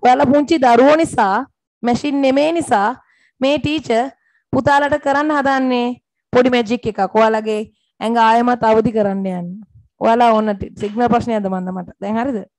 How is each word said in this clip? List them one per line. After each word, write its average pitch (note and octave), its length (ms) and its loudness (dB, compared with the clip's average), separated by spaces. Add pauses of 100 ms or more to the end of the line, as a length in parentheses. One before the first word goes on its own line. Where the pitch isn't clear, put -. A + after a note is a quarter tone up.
ඔයාලා B3+ 300 4
පුංචි D4 280 2
දරුවෝ B3+ 360 6
නිසා, A#3+ 500 0 (360)
මැෂින් C4+ 380 -2
නෙමේ C#4 320 2
නිසා A3+ 360 0 (520)
මේ C#4 180 0
ටීචර් C4 520 -2 (420)
පුතාලට C#4+ 500 0
කරන්න C#4+ 340 0
හදන්නේ C4 500 0 (460)
පොඩි B3 220 4
මැජික් A#3+ 320 -2
එකක්. G3+ 300 -4
ඔයාලගේ A3 460 0 (380)
ඇඟ A#3 200 -2
ආයෙමත් A#3 440 2
අවදි A3 280 2
කරන්න G3 340 -2
යන්න. F3+ 240 -8 (500)
ඔයාලා A#3 320 2
ඕන G#3+ 220 0
ටි-, - 220 -12
සිග්නල් G#3+ 320 -2
ප්‍රශ්නයක්ද A3+ 420 -2
මන්ද F#3 240 -8
මට? F3+ 260 -14
දැන් G#3+ 200 -4
හරිද? B3 200 -6 (180)